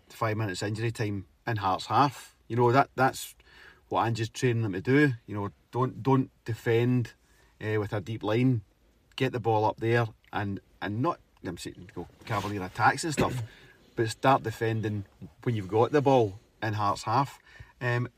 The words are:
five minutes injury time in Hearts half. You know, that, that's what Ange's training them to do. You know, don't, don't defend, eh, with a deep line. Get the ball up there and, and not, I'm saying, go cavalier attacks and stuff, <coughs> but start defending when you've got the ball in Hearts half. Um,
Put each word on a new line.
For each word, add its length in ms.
five 260
minutes 260
injury 300
time 340
in 100
Hearts 280
half. 500
You 80
know, 160
that, 220
that's 380
what 180
Ange's 240
training 340
them 100
to 80
do. 320
You 80
know, 140
don't, 320
don't 260
defend, 720
eh, 160
with 160
a 80
deep 220
line. 380
Get 160
the 80
ball 240
up 140
there 300
and, 260
and 200
not, 180
I'm 120
saying, 380
go 120
cavalier 380
attacks 420
and 80
stuff, 280
<coughs> 280
but 140
start 340
defending 640
when 120
you've 140
got 220
the 100
ball 380
in 120
Hearts 300
half. 360
Um, 380